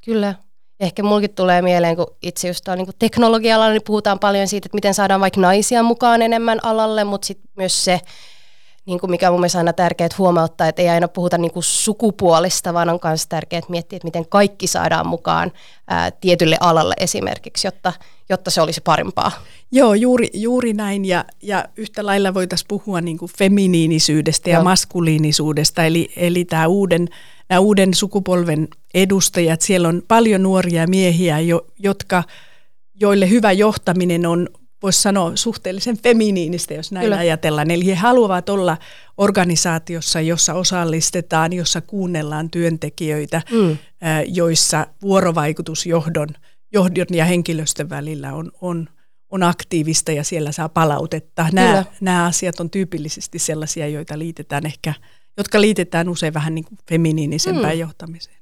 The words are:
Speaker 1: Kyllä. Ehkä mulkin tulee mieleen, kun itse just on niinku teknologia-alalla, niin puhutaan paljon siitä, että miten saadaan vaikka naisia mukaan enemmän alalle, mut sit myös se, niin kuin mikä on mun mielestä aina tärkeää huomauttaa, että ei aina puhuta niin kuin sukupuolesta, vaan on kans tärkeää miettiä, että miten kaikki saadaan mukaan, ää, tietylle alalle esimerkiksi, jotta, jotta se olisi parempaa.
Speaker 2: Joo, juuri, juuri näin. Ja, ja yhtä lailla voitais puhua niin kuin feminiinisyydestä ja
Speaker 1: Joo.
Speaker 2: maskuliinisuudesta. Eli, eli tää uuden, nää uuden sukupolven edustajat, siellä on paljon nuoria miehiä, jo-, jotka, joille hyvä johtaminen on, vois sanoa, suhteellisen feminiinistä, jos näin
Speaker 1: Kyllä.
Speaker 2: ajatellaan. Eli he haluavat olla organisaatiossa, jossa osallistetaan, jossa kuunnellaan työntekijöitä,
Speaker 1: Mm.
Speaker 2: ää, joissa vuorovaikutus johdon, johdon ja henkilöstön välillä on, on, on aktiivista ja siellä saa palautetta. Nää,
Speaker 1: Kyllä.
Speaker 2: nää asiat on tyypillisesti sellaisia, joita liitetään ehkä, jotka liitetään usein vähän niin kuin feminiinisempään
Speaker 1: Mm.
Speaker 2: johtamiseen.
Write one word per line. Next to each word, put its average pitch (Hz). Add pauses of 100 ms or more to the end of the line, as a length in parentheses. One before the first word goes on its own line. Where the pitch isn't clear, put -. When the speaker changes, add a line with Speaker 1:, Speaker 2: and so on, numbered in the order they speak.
Speaker 1:
Kyllä. 202 (440)
Ehkä 196
mulkin 208
tulee 180
mieleen, 175
kun 175 (140)
itse 175
just 175
on 185
niinku 185
teknologia-alalla, 226
niin 214
puhutaan 208
paljon 202
siitä, 196
että -
miten 202
saadaan 196
vaikka 190
naisia 202
mukaan 233
enemmän 226
alalle, 220
mut 202
sit - (180)
myös 185
se, 180 (840)
niin 180
kuin 185
mikä 180
on 175
mun 180
mielestä 175
aina 170
tärkeää 175
huomauttaa, 175
että 160
ei 175
aina 170
puhuta 175
niin 170
kuin 175
sukupuolesta, 180
vaan 170
on 170
kans 160
tärkeää 165
miettiä, 170
että 170
miten 165
kaikki 202
saadaan 165
mukaan, 170 (360)
ää, 92
tietylle 170
alalle 165
esimerkiksi, -
jotta, 185 (360)
jotta 185
se 170
olisi 160
parempaa. - (400)
Speaker 2:
Joo, 247
juuri, 240
juuri 233
näin. 202
Ja, 180 (160)
ja 196 (120)
yhtä 214
lailla 196
voitais 180
puhua 196
niin 170
kuin 170
feminiinisyydestä 165
ja 170
Speaker 1:
Joo. 165
Speaker 2:
maskuliinisuudesta. 156
Eli, 165
eli 175
tää 160
uuden, 180 (420)
nää 185
uuden 196
sukupolven 180 (260)
edustajat, 180
siellä 180
on 170
paljon 226
nuoria 180
miehiä, 175
jo-, 170 (140)
jotka, 196 (720)
joille 202
hyvä 220
johtaminen 180
on, 170 (340)
vois 196
sanoa, 196
suhteellisen 202
feminiinistä, 185
jos 151
näin 202
Speaker 1:
Kyllä. 208
Speaker 2:
ajatellaan. 160
Eli 175
he 190
haluavat 202
olla 190 (400)
organisaatiossa, 175
jossa 160
osallistetaan, 170
jossa 175
kuunnellaan 165
työntekijöitä, 156 (100)
Speaker 1:
Mm. 185 (240)
Speaker 2:
ää, 160
joissa 170 (140)
vuorovaikutus 165
johdon, 165 (460)
johdon 180
ja 165
henkilöstön 165
välillä 143
on, 165 (100)
on, 170 (400)
on 190
aktiivista 160
ja 151
siellä 151
saa 160
palautetta. 160
Nää, 185 (160)
Speaker 1:
Kyllä. - (160)
Speaker 2:
nää 180
asiat 175
on 170
tyypillisesti 165
sellaisia, 156
joita 151
liitetään 151
ehkä, 156 (440)
jotka 208
liitetään 180
usein 160
vähän 160
niin 160
kuin - (120)
feminiinisempään 160
Speaker 1:
Mm. 165
Speaker 2:
johtamiseen. 165